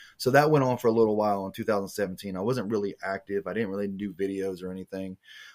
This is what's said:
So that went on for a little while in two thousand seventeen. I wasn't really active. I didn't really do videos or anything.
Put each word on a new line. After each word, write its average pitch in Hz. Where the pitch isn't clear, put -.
So 123
that 147
went 147
on 127
for 120
a 113
little 113
while 104
in 92
two 113
thousand 101
seventeen. 95
I 92
wasn't 110
really 101
active. 98
I 90
didn't 107
really 101
do 98
videos 95
or 92
anything. 95